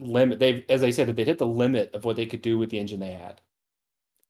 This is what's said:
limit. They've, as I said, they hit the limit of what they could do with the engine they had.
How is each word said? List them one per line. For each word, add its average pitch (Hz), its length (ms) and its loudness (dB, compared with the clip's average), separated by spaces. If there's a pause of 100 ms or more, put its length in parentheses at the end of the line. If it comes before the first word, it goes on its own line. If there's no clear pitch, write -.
limit. 123 400 2
They've, 127 280 2
as 131 160 4
I 123 60 4
said, 120 260 0
they 113 80 0
hit 160 140 0
the 123 80 0
limit 117 480 0
of 104 100 -10
what 113 120 -2
they 117 100 -4
could 113 160 -10
do 117 160 0
with 110 120 -2
the 110 80 -4
engine 101 220 -6
they 95 120 -8
had. 90 280 -16 (880)